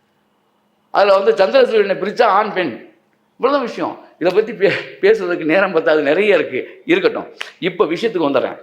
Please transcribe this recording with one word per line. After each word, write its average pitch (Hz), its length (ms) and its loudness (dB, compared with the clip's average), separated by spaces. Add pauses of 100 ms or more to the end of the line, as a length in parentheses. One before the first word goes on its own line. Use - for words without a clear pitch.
(960)
அதுல 196 240 4
வந்து 220 220 2
சந்திரசூரியனை 214 600 2
பிரிச்சா 208 240 0 (100)
ஆண் 208 200 0
பெண், 175 140 -2 (680)
இவ்வளவுதான் 269 320 -2
விஷயம். - 260 -8 (240)
இதை 170 160 -2
பத்தி 214 180 0
பே-, 175 300 -2 (180)
பேசுறதுக்கு 180 440 0
நேரம் 190 280 0
பத்தாது, 160 300 2
நிறைய 175 360 2
இருக்கு, 127 220 -4 (240)
இருக்கட்டும். 156 420 0 (320)
இப்ப 175 280 -2
விஷயத்துக்கு 165 420 -2
வந்துடுறேன். 117 340 -2